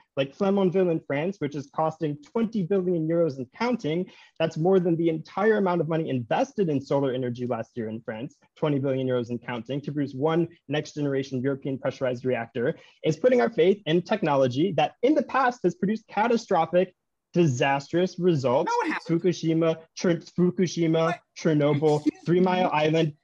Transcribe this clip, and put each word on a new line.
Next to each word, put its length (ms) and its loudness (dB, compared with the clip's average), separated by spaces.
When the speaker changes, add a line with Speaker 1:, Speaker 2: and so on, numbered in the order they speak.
Speaker 1:
like 220 -4
Flamanville 540 2
in 120 0
France, 360 -4
which 160 -4
is 180 -8
costing 420 -2
twenty 320 -2
billion 460 0
euros 300 0
and 100 -8
counting. 500 -2
That's 180 -2
more 220 4
than 180 2
the 120 0
entire 480 0
amount 240 2
of 80 -2
money 200 -2
invested 600 -2
in 120 0
solar 320 0
energy 360 -4
last 260 -4
year 140 -6
in 140 -8
France, 340 -10
twenty 240 -2
billion 300 -2
euros 220 -2
and 140 -6
counting, 360 -6
to 100 -8
produce 240 -4
one 320 0
next 260 -4
generation 480 -4
European 340 -4
pressurized 480 -4
reactor, 520 -2
is 140 0
putting 240 4
our 100 2
faith 360 2
in 160 2
technology 760 0
that 160 0
in 120 4
the 80 2
past 400 0
has 120 0
produced 320 -4
catastrophic, 880 0
disastrous 880 0
results. 520 2
Speaker 2:
No, 180 0
it 40 -2
hasn't. 300 -2
Speaker 1:
Fukushima, 540 0
Cher-, 220 0
Fukushima, 920 0
Speaker 2:
What? 140 -2
Speaker 1:
Chernobyl, 640 2
Speaker 2:
Excuse 260 -4
Speaker 1:
Three 140 4
Speaker 2:
me. 40 6
Speaker 1:
Mile 300 2
Island. 500 2